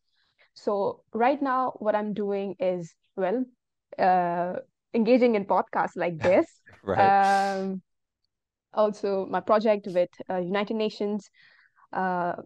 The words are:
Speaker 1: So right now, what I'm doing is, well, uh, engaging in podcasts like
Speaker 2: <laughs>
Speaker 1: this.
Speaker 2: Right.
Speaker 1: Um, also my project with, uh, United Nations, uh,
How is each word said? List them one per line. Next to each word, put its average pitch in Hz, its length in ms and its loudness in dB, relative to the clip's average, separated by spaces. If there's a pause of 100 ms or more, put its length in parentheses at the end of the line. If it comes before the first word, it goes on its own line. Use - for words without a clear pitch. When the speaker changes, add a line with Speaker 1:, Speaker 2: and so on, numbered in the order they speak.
(540)
Speaker 1:
So 202 480 -4 (120)
right 262 280 2
now, 254 380 -2
what 208 160 0
I'm 208 180 -2
doing 202 460 -4
is, 180 340 -4 (220)
well, 196 280 -2 (560)
uh, 180 540 2 (400)
engaging 233 420 4
in 196 100 0
podcasts - 500 -2
like 165 220 -4
Speaker 2:
<laughs> - 40 -12
Speaker 1:
this. 190 240 4 (380)
Speaker 2:
Right. 196 760 2
Speaker 1:
Um, 190 240 -6 (920)
also 202 520 0
my 185 140 -2
project 214 500 2
with, 180 200 2 (200)
uh, 185 80 -2
United 202 380 -2
Nations, 214 540 -4 (640)
uh, 180 420 -2 (120)